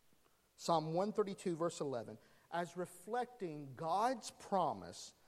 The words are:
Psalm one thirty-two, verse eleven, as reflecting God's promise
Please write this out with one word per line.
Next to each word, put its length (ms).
Psalm 360
one 180
thirty-two, 440
verse 260
eleven, 360
as 240
reflecting 920
God's 540
promise 840